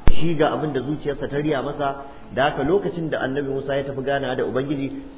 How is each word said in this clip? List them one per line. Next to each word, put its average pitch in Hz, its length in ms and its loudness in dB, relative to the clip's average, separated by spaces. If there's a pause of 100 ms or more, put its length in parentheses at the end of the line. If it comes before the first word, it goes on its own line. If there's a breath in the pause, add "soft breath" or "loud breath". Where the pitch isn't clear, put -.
(120)
shi 165 240 8
ga 143 160 2
abin 139 220 -4
da 127 80 -2
zuciyarsa 139 480 -6
ta 139 80 -4
riya 151 260 -2
masa. 139 400 -6 (300 loud breath)
Da 131 160 0
haka 143 140 -4
lokacin 170 460 -2
da 135 120 -2
annabi 135 320 -2
Musa 135 240 -4
ya 139 60 -2
tafi 135 180 -8
gana 131 340 -2
da 123 80 -2
Ubangiji, 135 480 -4 (260)